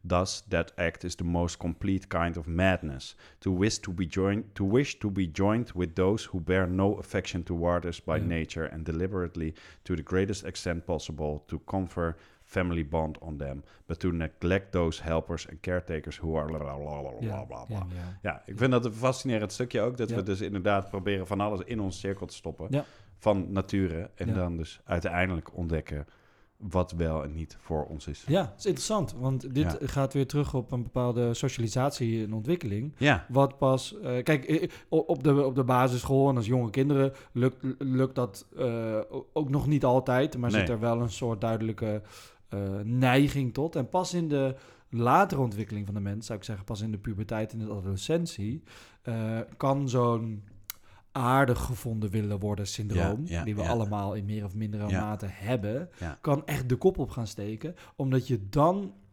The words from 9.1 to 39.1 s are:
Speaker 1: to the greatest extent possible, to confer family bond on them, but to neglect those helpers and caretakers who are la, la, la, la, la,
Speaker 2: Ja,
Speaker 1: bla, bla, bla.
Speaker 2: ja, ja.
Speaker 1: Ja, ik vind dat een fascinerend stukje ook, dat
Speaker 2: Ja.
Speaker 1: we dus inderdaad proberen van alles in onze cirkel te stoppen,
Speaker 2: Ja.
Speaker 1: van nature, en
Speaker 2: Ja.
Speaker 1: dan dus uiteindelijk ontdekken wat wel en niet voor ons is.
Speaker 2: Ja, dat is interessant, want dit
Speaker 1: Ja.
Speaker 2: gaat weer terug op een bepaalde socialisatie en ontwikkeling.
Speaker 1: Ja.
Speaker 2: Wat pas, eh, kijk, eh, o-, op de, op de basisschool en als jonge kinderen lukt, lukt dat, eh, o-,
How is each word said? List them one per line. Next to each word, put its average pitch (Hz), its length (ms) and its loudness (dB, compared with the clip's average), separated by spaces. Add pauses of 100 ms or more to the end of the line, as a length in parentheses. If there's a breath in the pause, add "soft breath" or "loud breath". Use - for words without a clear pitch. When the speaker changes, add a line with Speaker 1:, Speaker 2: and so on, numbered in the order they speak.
Speaker 1:
to 90 140 -2
the 80 80 -4
greatest 98 400 0
extent - 420 -6
possible, 76 600 -4
to - 200 -8
confer 87 500 -2 (280 soft breath)
family 87 440 0
bond 80 320 -2
on 78 180 -10
them, 69 260 -8 (220 soft breath)
but 78 140 -6
to 92 120 0
neglect 87 600 0
those 85 320 0
helpers 82 460 -2
and 78 100 -16
caretakers 85 600 -4
who 80 200 -2
are 76 120 -4
la, 80 60 -4
la, 69 200 -6
la, 73 240 -8
la, - 0 -
la, 67 180 -10
Speaker 2:
Ja, 117 80 -4
Speaker 1:
bla, 65 160 -6
bla, 120 220 -12
bla. 107 120 -8
Speaker 2:
ja, 95 60 -6 (120)
ja. 90 260 -10
Speaker 1:
Ja, 82 240 -6
ik 98 120 -12
vind 127 140 4
dat 123 140 4
een 107 80 -2
fascinerend 113 580 0
stukje 120 300 -2
ook, 123 160 0
dat 113 120 -2
Speaker 2:
Ja. 117 60 -2
Speaker 1:
we 98 80 0
dus 98 180 -2
inderdaad 98 480 0
proberen 95 380 -2
van 98 140 0
alles 104 240 -2
in 117 140 -4
onze 95 200 -4
cirkel 98 260 -4
te - 100 -14
stoppen, 80 340 -8
Speaker 2:
Ja. 139 160 0 (320 loud breath)
Speaker 1:
van 98 340 2
nature, 95 640 0
en 92 120 -4
Speaker 2:
Ja. 110 60 0
Speaker 1:
dan 87 240 0
dus - 280 -8
uiteindelijk 87 720 0
ontdekken 78 480 -2 (520 soft breath)
wat 90 340 0
wel 80 320 0
en 73 100 -8
niet 80 260 -8
voor 76 260 -2
ons 78 220 -10
is. 73 200 -10
Speaker 2:
Ja, 175 160 4
dat - 140 -8
is - 80 -12
interessant, 196 540 0
want 131 360 -2
dit 156 240 2
Speaker 1:
Ja. 139 80 -4
Speaker 2:
gaat 139 260 0
weer 139 140 2
terug 147 260 0
op 123 180 -2
een 123 120 -2
bepaalde 120 500 0
socialisatie 120 920 0
en 104 80 -6
ontwikkeling. 117 640 -2
Speaker 1:
Ja. 131 320 4
Speaker 2:
Wat 135 280 4
pas, 131 420 2
eh, 127 240 -2
kijk, 147 220 4
eh, 156 240 2 (200 loud breath)
o-, 160 80 4
op - 260 2
de, 143 220 6
op 131 100 0
de 135 80 4
basisschool 127 640 4
en 131 60 4
als 113 100 2
jonge 120 240 2
kinderen 135 440 4 (180 loud breath)
lukt, 127 340 2 (140)
lukt 131 360 2
dat, 123 320 -4 (100)
eh, 117 420 0 (100)
o-, - 240 -8